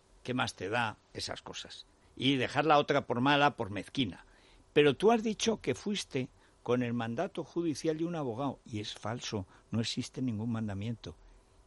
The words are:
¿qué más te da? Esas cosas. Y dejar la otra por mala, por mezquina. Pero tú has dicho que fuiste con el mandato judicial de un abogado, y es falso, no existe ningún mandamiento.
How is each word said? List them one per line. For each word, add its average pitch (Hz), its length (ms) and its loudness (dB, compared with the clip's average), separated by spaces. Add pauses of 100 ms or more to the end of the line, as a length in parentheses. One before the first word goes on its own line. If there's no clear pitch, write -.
(240)
¿qué 127 100 -4
más 123 220 -2
te 92 120 -6
da? 113 280 0 (180)
Esas - 280 -8
cosas. - 440 -14 (300)
Y 131 200 2
dejar 127 280 2
la 151 140 8
otra 139 280 2
por 120 140 0
mala, 143 340 4
por 104 160 -6
mezquina. 98 540 -4 (480)
Pero 147 240 8
tú 214 160 6
has 226 100 2
dicho 220 380 0
que 127 160 0
fuiste 160 520 -4 (360)
con 123 180 2
el 120 120 -2
mandato 120 500 -4
judicial 160 520 -2
de 160 100 -4
un 175 100 -6
abogado, 131 500 -4
y 107 140 -6
es 107 140 -8
falso, 107 520 -6 (240)
no 110 100 -2
existe - 400 -6
ningún 117 300 -4
mandamiento. 110 640 -6 (520)